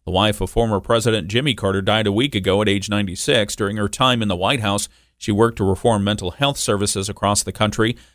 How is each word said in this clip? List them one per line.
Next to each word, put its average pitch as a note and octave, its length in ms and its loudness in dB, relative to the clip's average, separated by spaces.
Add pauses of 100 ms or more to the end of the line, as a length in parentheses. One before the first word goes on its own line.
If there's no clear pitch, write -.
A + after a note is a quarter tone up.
The F2 60 -6
wife G2+ 280 2
of F#2 100 -2
former A2 300 0
President A2 480 0
Jimmy B2 260 0
Carter G2 280 -2
died G#2+ 260 2
a G2+ 60 2
week C3 200 0
ago G2 280 2
at G#2 80 2
age G2+ 180 0
ninety-six. G#2 680 -2
During G#2 180 -2
her G#2 140 -2
time B2+ 320 2
in G#2+ 80 0
the F2+ 80 0
White A2+ 240 0
House, G2+ 260 -2 (300)
she - 160 -2
worked A2+ 240 4
to G#2 80 0
reform G2+ 400 2
mental G2+ 260 -2
health C#3 260 -2
services G2+ 520 -2
across G2+ 340 0
the G#2 80 -8
country. A2 460 0 (180)